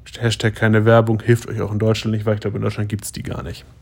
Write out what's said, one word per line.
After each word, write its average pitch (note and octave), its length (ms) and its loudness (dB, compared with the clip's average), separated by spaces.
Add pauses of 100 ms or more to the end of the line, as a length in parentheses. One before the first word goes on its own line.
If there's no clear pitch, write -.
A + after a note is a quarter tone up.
(160)
Hashtag A2+ 380 0
keine A2 300 2
Werbung A2+ 360 6
hilft A#2 280 2
euch G#2 120 -6
auch G2+ 120 -4
in G#2 80 -4
Deutschland A2 340 0
nicht, G#2 100 -4
weil G#2+ 120 0
ich G#2+ 40 -10
glaub, G#2 140 -4
in G#2+ 80 -4
Deutschland G#2 260 -4
gibt's G2+ 220 -6
die - 140 -12
gar - 180 -8
nicht. - 220 -12 (180)